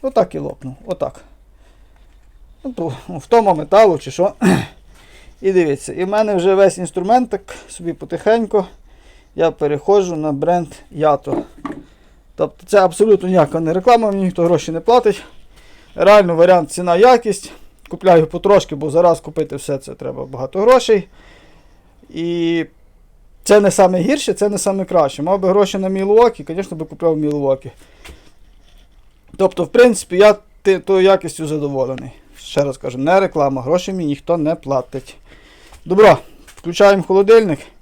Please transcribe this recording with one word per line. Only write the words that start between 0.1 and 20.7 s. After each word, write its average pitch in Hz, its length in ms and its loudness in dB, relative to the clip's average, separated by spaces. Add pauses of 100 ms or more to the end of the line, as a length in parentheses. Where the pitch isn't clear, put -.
і 156 40 -8
лопнув, 135 360 -12 (120)
отак. 147 340 -10 (1400)
Ну, 262 80 -10
то, 165 200 -8 (160)
ну, 175 100 -12
втома 208 360 2
металу 170 440 2
чи - 120 -12
що. 175 300 -2
<clears throat> - 1000 -6
І 190 120 -2
дивіться, 160 400 -2
і 175 120 -6
в 185 40 -8
мене 208 260 -2
вже 185 200 2
весь 190 240 2
інструмент 202 520 -2
так - 240 -10 (140)
собі 170 240 -12
потихеньку 202 720 -2 (680)
я 165 160 0
переходжу 165 680 -2
на 151 160 -6
бренд 165 360 -4 (280)
Yato. 147 460 -4 (920)
Тобто - 300 -8
це 196 180 2
абсолютно 185 440 0
ніяка 165 320 0
не 160 120 -4
реклама, 220 380 2
мені 196 120 -4
ніхто 180 220 -2
гроші 170 280 -2
не 165 80 -8
платить. 226 420 0 (720)
Реально 190 400 4
варіант 170 380 4
ціна-якість. 196 800 0 (360)
Купляю 170 380 2
потрошки, 185 480 0
бо 147 160 -8
зараз 165 300 2
купити 156 360 -8
все 135 220 -8
це 131 160 -16
треба 131 320 -12
багато 131 340 -10
грошей. 233 480 2 (1000)